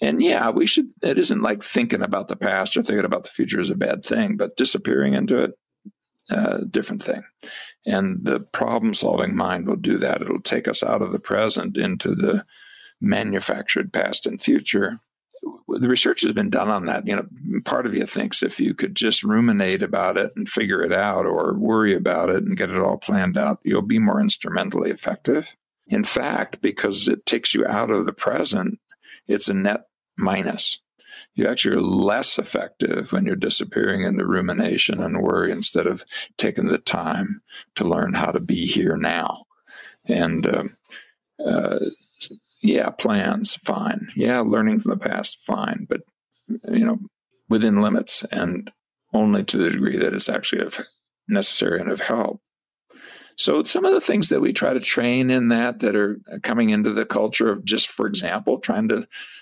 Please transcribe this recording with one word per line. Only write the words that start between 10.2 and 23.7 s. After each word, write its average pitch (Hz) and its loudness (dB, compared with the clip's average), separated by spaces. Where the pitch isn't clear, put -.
It'll - -2
take - -2
us - -2
out 110 0
of 92 -2
the 101 -4
present 101 -2
into - -2
the - 0
manufactured - 0
past - -2
and - -4
future. - 0
The 123 0
research 127 2
has - 2
been 101 0
done - 0
on 95 0
that. - -2
You 101 0
know, - -4
part 123 -2
of 120 -2
you - 0
thinks - -2
if - -4
you - 0
could - -4
just - 0
ruminate 104 2
about 92 0
it 101 0
and - -6
figure 98 0
it 85 0
out 95 0
or 85 0
worry 110 4
about 87 2
it 92 2
and 92 -2
get 92 -2
it 92 -2
all 98 2
planned 92 0
out, - 0
you'll 104 2